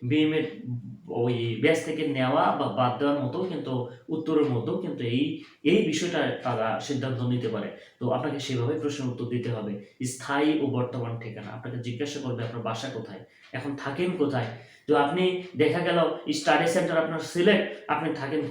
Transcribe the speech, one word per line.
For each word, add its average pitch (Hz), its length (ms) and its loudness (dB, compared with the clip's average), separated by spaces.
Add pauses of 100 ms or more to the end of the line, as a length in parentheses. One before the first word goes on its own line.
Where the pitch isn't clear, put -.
বিএমএ 156 400 4 (640)
ওই 117 540 0
ব্যাচ 160 240 4
থেকে 156 220 -2
নেওয়া 131 480 2
বা - 120 0
বাদ 123 320 2
দেওয়ার 143 260 2
মতো 165 180 -2
কিন্তু 135 460 -4 (180)
উত্তরের 156 380 2
মধ্যেও 131 320 0
কিন্তু 170 260 -6
এই, 127 400 0 (200)
এই 190 220 6
বিষয়টা 156 580 0
তারা 113 360 0
সিদ্ধান্ত 127 420 -2
নিতে 120 260 0
পারে। 101 240 -4 (280)
তো 123 120 -2
আপনাকে 139 280 -2
সেভাবে 131 400 -2
প্রশ্নের 139 320 -2
উত্তর 117 140 -6
দিতে 123 240 -2
হবে। 104 360 -4 (200)
স্থায়ী 147 540 0
ও 143 80 2
বর্তমান 120 520 -2
ঠিকানা, 104 320 -10
আপনাকে 123 260 -10
জিজ্ঞাসা 123 420 -6
করবে 120 240 -4
আপনার 110 200 -6
বাসা 117 260 -4
কোথায়, 104 300 -10 (340)
এখন 139 220 -6
থাকেন 175 420 -2
কোথায়। 131 280 2 (420)
তো 147 80 6
আপনি 180 480 4 (140)
দেখা 156 220 4
গেল 175 200 2 (340)
স্টাডি 160 340 4
সেন্টার 165 300 2
আপনার 160 220 0
সিলেট, 185 680 2
আপনি 151 260 0
থাকেন 139 380 -2